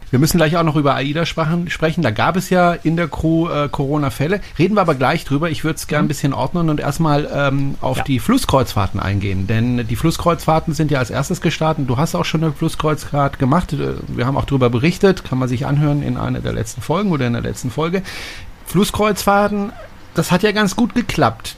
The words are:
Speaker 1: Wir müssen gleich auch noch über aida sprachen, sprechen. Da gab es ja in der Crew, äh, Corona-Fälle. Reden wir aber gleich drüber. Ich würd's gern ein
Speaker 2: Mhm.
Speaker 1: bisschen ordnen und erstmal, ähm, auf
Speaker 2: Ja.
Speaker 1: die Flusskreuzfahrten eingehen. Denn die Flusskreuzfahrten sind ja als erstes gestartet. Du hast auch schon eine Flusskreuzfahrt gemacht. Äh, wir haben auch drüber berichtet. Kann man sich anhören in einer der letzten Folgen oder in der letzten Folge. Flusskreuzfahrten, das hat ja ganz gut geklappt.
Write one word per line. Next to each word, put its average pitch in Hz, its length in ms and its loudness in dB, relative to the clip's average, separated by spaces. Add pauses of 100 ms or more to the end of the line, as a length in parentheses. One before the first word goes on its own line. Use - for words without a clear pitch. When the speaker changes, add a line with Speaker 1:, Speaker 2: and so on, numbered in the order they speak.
Speaker 1:
Wir 127 100 2
müssen 160 200 4
gleich 156 180 4
auch 170 60 2
noch 156 140 2
über 139 180 4
aida 147 320 -2
sprachen, 165 420 -2
sprechen. - 320 0
Da 127 100 2
gab 120 260 0
es 180 120 -2
ja 175 240 4
in 165 240 0
der 170 120 0
Crew, 165 420 0
äh, 147 200 0
Corona-Fälle. 147 720 0 (180)
Reden 196 180 4
wir 202 40 4
aber 165 140 2
gleich 135 320 0
drüber. 147 240 0
Ich - 120 -4
würd's - 240 -2
gern 147 120 -2
ein 151 80 2
Speaker 2:
Mhm. - 20 0
Speaker 1:
bisschen 143 240 0
ordnen 156 380 0
und 147 100 0
erstmal, 147 500 0
ähm, 139 520 0
auf 127 160 -2
Speaker 2:
Ja. 123 60 -2
Speaker 1:
die 131 140 2
Flusskreuzfahrten 120 800 2
eingehen. 98 480 0
Denn 117 400 0
die 113 100 -2
Flusskreuzfahrten 160 760 0
sind 147 180 0
ja 139 100 2
als 120 100 0
erstes 143 320 -2
gestartet. 156 440 0
Du 123 120 0
hast 165 160 0
auch 175 100 -2
schon 160 180 0
eine 160 120 0
Flusskreuzfahrt 147 840 -2
gemacht. 143 360 2
Äh, 135 220 -4 (120)
wir 123 160 -4
haben 131 140 0
auch 110 80 0
drüber 127 240 2
berichtet. 175 520 2
Kann - 140 -4
man 127 140 -2
sich 127 160 -2
anhören 147 360 2
in 127 140 -2
einer 120 240 -4
der 117 140 -4
letzten 113 260 -6
Folgen 185 320 -2
oder 131 140 0
in 120 80 0
der 113 80 -4
letzten 123 280 -6
Folge. 170 300 -2 (640)
Flusskreuzfahrten, 202 1080 2 (420)
das - 160 0
hat 180 120 4
ja 214 100 2
ganz 208 240 0
gut 233 180 0
geklappt. - 640 0